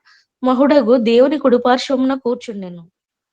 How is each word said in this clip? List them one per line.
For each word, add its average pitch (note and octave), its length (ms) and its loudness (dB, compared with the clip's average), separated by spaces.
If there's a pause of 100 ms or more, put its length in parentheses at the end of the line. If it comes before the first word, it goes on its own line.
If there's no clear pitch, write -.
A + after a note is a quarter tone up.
(440)
మహుడగు B3+ 540 2
దేవుని B3 420 2
కుడిపార్శ్వమున B3+ 720 0
కూర్చుండెను. G3+ 800 -10 (420)